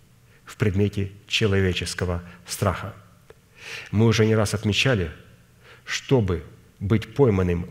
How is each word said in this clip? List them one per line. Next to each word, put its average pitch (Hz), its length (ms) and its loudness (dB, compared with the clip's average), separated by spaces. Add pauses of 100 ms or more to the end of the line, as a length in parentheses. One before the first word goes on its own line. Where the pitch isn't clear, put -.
(440)
в - 120 -20
предмете 98 540 0 (160)
человеческого 90 960 -2 (240)
страха. - 480 -4 (960)
Мы 107 160 4
уже 110 200 4
не 110 100 2
раз 107 180 0
отмечали, 101 560 0 (760)
чтобы 95 600 0 (340)
быть 101 360 -2
пойманным 92 560 2